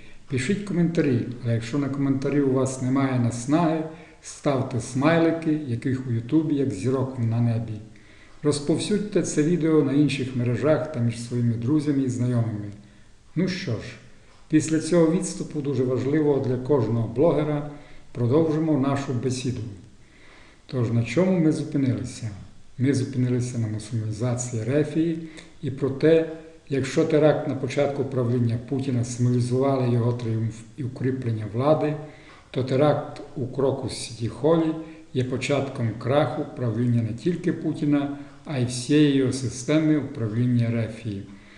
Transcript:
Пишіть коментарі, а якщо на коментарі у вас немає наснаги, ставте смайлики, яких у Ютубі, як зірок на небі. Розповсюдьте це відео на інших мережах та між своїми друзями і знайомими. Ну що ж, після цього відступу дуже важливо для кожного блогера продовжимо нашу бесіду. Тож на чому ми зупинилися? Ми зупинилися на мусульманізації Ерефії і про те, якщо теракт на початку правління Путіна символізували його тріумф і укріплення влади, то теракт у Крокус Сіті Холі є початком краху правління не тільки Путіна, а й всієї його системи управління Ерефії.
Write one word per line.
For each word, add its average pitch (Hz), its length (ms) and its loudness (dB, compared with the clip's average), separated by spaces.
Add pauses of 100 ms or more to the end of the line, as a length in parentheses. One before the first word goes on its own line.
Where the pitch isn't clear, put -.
(280)
Пишіть 165 360 -2
коментарі, 156 640 2 (180)
а 117 60 0
якщо 117 260 -2
на 139 120 0
коментарі 139 520 0
у 135 120 2
вас 127 280 0
немає 127 380 0
наснаги, 156 640 0 (380)
ставте 123 580 -2
смайлики, 160 880 2
яких 127 400 -2
у 123 40 -2
Ютубі, 147 440 0
як 135 140 0
зірок 120 500 -2
на 117 220 0
небі. 113 320 0 (720)
Розповсюдьте 165 800 0
це 156 220 0
відео 156 400 4
на 131 100 0
інших 135 420 2
мережах 123 560 0
та 127 80 -4
між 117 220 0
своїми 120 320 0
друзями 139 500 0
і 127 60 -2
знайомими. 110 640 -2 (640)
Ну 175 120 0
що - 240 -4
ж, 113 80 -4 (720)
після 156 280 4
цього 165 320 4
відступу - 500 -2
дуже 131 220 0
важливо 131 640 2
для 123 100 0
кожного 117 500 0
блогера 147 600 0 (420)
продовжимо 151 680 2
нашу 135 340 0
бесіду. 117 480 -2 (1040)
Тож 117 240 -2
на 117 120 2
чому 185 360 2
ми 156 120 4
зупинилися? 120 800 -2 (480)
Ми 135 160 2
зупинилися 123 640 0
на 113 100 -2
мусульманізації 110 920 -4
Ерефії 151 680 0 (320)
і 135 100 -4
про 131 180 -2
те, 160 400 4 (400)
якщо 139 360 0
теракт 151 420 4
на 135 80 -2
початку 135 500 0
правління 120 520 0 (120)
Путіна 131 340 0
символізували 123 840 2
його 120 240 2
тріумф 110 420 -2 (220)
і 143 60 -6
укріплення 120 720 -4
влади, 139 400 2 (580)
то 131 120 -2
теракт 135 580 0 (140)
у 123 120 -4
Крокус 127 460 -2
Сіті 113 340 -8
Холі 160 440 2 (420)
є 127 100 0
початком 123 640 -2 (100)
краху 147 460 0 (100)
правління 120 460 2
не 107 120 -2
тільки 170 400 0
Путіна, 143 640 0 (280)
а 151 120 -4
й 123 80 2
всієї 147 500 4
його 131 180 2
системи 151 640 0
управління 120 680 0
Ерефії. 110 580 -4 (340)